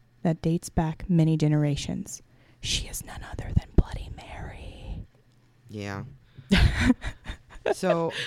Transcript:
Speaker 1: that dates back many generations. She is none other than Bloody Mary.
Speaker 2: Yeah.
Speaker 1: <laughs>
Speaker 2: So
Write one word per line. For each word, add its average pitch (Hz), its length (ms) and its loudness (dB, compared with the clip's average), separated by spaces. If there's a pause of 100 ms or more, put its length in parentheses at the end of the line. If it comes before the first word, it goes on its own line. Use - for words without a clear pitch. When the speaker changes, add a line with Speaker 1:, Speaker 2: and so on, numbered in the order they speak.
(220)
Speaker 1:
that 160 200 0
dates 165 260 0
back 160 400 -2
many 160 300 6
generations. 151 800 0 (400)
She - 260 -4
is - 200 -10
none - 160 -14 (100)
other - 240 -8
than - 180 0
Bloody - 400 4
Mary. - 920 -12 (640)
Speaker 2:
Yeah. 101 340 -8 (460)
Speaker 1:
<laughs> - 420 6 (800)
Speaker 2:
So 170 380 0 (140)